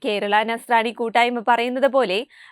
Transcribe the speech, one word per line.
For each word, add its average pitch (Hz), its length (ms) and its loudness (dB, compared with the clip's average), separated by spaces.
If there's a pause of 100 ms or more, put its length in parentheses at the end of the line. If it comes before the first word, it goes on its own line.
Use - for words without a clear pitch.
കേരള 208 320 -2 (140)
നസ്രാണി 233 480 0
കൂട്ടായ്മ 240 520 0
പറയുന്നത് 247 460 0
പോലെ 214 220 2 (360)